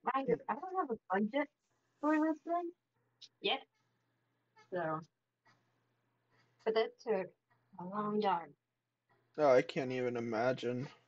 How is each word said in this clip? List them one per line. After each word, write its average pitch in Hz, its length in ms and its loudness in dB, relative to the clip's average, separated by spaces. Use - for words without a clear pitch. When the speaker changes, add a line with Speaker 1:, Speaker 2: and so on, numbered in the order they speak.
Speaker 1:
Mind 269 140 -2
you, - 100 4
I - 40 0
don't 370 240 -8
have 311 140 -2
a 226 80 -4
budget 220 360 0
for 302 180 2
this 311 240 0
thing 339 280 -2
yet. 233 220 -2
So, 160 280 -4
but 220 100 2
that 226 240 0
took 196 280 -2
a 180 60 -10
long 208 360 -2
time. 170 320 0
Speaker 2:
Oh, 151 140 6
I 127 100 10
can't 135 300 -4
even 123 260 -2
imagine. 123 680 -2